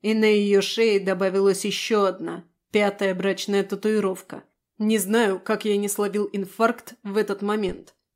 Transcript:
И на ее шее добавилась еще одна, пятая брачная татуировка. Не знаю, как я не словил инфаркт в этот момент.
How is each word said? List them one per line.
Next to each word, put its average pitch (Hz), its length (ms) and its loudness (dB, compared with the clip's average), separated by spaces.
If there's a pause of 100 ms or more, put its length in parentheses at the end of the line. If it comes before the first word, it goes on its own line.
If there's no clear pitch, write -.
И 214 120 0
на 220 120 2
ее 202 360 4
шее 214 380 2
добавилась 190 640 0
еще 208 400 0
одна, 185 400 -4 (280)
пятая 202 440 0
брачная 196 480 -2
татуировка. 196 800 -4 (360)
Не 220 180 2
знаю, 196 420 0
как 208 240 -4
я 208 140 0
не 202 100 -2
словил 202 460 -2
инфаркт 226 680 -2
в 196 120 -8
этот 202 260 -2
момент. 208 540 -4 (200)